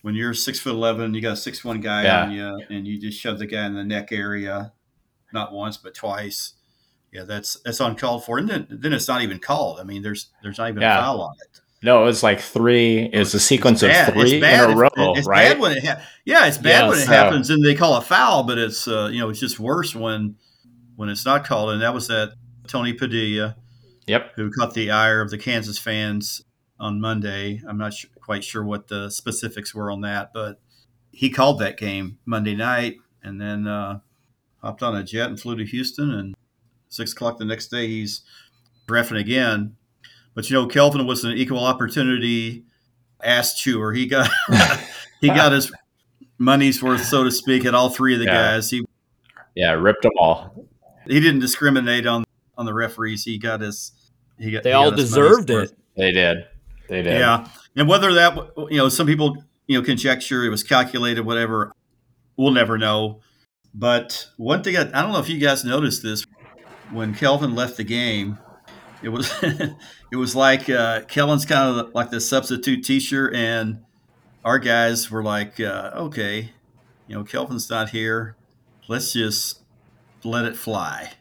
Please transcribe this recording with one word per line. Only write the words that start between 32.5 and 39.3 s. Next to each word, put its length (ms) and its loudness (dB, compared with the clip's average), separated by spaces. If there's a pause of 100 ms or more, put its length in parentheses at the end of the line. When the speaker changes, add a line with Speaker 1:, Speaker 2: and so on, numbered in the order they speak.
Speaker 1:
night 420 -2 (260)
and 180 -14
then, 260 -6
uh, 320 -8 (640)
hopped 220 -10
on 120 -4
a 80 -6
jet 240 -4
and 120 -10
flew 160 -8
to 100 -6
Houston, 460 -6
and 220 -8 (540)
six 240 -10
o'clock 260 -6
the 60 -8
next 240 -6
day, 200 -6
he's 340 -8 (640)
reffing 320 0
again. 560 -2 (600)